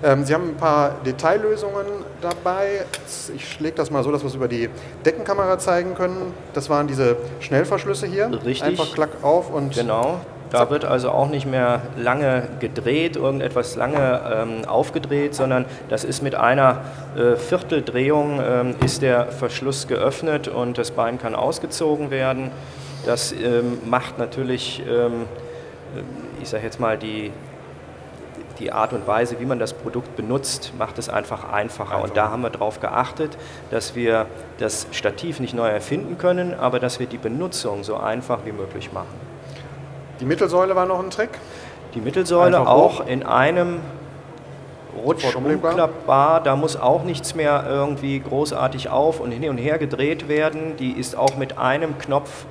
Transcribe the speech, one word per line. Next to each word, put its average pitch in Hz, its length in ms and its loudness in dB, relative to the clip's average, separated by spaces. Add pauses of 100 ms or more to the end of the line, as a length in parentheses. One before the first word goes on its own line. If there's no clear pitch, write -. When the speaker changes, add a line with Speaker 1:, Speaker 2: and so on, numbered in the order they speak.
Speaker 1:
Ähm, 139 220 6
Sie 139 80 2
haben 170 160 0
ein 147 80 -6
paar 147 380 4 (100)
Detaillösungen 202 800 0 (340)
dabei. 185 680 -2 (480)
Ich - 160 -10
schläg 160 260 -4
das 147 160 -2
mal 139 120 2
so, 135 80 0
dass 143 120 0
wir 139 40 -2
es 127 80 -6
über 131 120 0
die 117 220 0 (360)
Deckenkamera 190 520 2
zeigen 180 380 2
können. 185 380 -2 (200)
Das 139 160 -4
waren 147 180 4
diese 131 280 4 (240)
Schnellverschlüsse 190 680 0
hier. 202 240 0 (140)
Speaker 2:
Richtig. 127 200 -2
Speaker 1:
Einfach 165 300 0
klack 156 160 0 (120)
auf 165 300 4
und 139 220 -2
Speaker 2:
Genau. 120 460 2 (300)
Da 120 100 4
Speaker 1:
zack. 120 120 6
Speaker 2:
wird - 140 2
also 127 260 2
auch 131 180 4
nicht 139 160 -2
mehr 123 360 4 (140)
lange 127 520 2 (120)
gedreht, 147 560 0
irgendetwas 135 640 0
lange, 131 440 2 (120)
ähm, 113 340 -2
aufgedreht, 143 640 0
sondern 131 320 2 (240)
das 110 140 0
ist 135 180 -4
mit 135 140 -2
einer, 131 460 6 (340)
äh, 120 220 6
Vierteldrehung, 147 1040 2
ähm, 123 400 2
ist 135 180 0
der 123 260 4
Verschluss - 600 -4
geöffnet 135 600 0
und 120 300 -2
das 117 140 -2
Bein 120 280 0
kann 113 160 -4
ausgezogen 147 760 0
werden. 131 400 0 (540)
Das, 120 260 0
ähm, 120 540 0
macht 123 340 -2
natürlich, 127 680 -4
ähm, 117 380 0 (1160)
ich - 80 -10
sag 110 140 -4
jetzt 110 160 -8
mal, 113 180 2
die, 107 340 -6 (1300)
die - 140 -6
Art 110 220 0
und 110 120 -4
Weise, 117 340 2
wie 123 60 -4
man 131 140 0
das 110 140 -2
Produkt - 420 -8
benutzt, - 640 -4
macht 110 180 -4
es 117 120 -8
einfach 107 420 -4
einfacher. 107 380 -4
Speaker 1:
Einfacher. 104 140 0
Speaker 2:
Und 104 140 -2
da 107 140 4
haben 120 100 -4
wir 120 80 -2
drauf 110 300 -4
geachtet, - 580 -2 (320)
dass 110 260 -4
wir 113 320 2 (320)
das - 320 -4
Stativ 135 480 -4
nicht 123 140 -4
neu 117 140 0
erfinden 139 500 -2
können, 180 400 0
aber 127 220 2
dass 123 200 -2
wir 127 60 -2
die 123 120 -10
Benutzung 117 680 -4
so 104 140 -4
einfach 113 480 -2
wie 107 80 -8
möglich 98 400 -8
machen. 92 200 -8 (1080)
Speaker 1:
Die 127 40 -4
Mittelsäule 180 500 4
war 185 100 4
noch 180 180 0
ein 190 80 -6
Trick? 220 200 -2 (640)
Speaker 2:
Die 120 60 -4
Mittelsäule 175 580 6
Speaker 1:
Einfach 123 160 8
hoch. - 280 8
Speaker 2:
auch - 40 -4
in 131 180 -2
einem 170 580 4 (1200)
Rutsch 165 180 2
Speaker 1:
Sofort 127 120 4
umlegbar. 147 360 2
Speaker 2:
umklappbar. 160 680 6
Da 139 140 4
muss 143 220 0
auch 135 260 4
nichts 170 320 -4
mehr 147 320 4
irgendwie 139 520 0
großartig 135 720 -2
auf 151 300 4
und 120 120 -4
hin 135 180 -2
und 131 80 -2
her 147 200 0
gedreht 147 520 -2
werden. 156 480 0
Die 127 160 -2
ist - 240 -6
auch 135 180 2
mit 131 220 -4
einem 139 420 0
Knopf - 520 -2